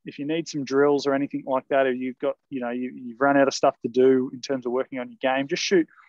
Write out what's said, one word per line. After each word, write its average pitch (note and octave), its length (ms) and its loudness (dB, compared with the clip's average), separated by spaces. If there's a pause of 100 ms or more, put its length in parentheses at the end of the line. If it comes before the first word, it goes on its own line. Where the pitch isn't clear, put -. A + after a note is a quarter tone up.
If - 140 -16
you C#3+ 80 -8
need D#3+ 220 -4
some D3 160 -6
drills C#3 420 2
or C#3 80 2
anything C#3+ 320 -4
like C3 220 -2
that, C3+ 180 2
or C3 60 0
you've B2+ 260 -6
got, C#3 160 -2 (160)
you C3+ 100 -6
know, A#2+ 100 -6
you, B2+ 240 -6
you've A#2+ 260 -10
run C#3 160 4
out C#3 100 6
of C3+ 80 0
stuff - 280 0
to B2+ 60 -2
do B2+ 440 4
in B2+ 80 -12
terms B2+ 260 -6
of A#2+ 60 -4
working C3 260 -4
on B2 100 -8
your A#2 120 -20
game, C3+ 260 0
just E3+ 160 -4
shoot, F3 240 2 (220)